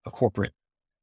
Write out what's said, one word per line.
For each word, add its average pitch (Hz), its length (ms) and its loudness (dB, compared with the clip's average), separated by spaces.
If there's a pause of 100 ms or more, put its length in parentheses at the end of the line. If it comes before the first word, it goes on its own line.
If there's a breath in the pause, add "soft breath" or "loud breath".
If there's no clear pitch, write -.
a - 60 -12
corporate 104 420 0 (500)